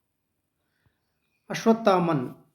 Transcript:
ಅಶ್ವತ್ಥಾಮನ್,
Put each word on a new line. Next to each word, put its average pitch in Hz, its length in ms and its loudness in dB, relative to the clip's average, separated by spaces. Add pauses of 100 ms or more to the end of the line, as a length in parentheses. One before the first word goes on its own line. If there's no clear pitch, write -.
(1500)
ಅಶ್ವತ್ಥಾಮನ್, 180 1040 0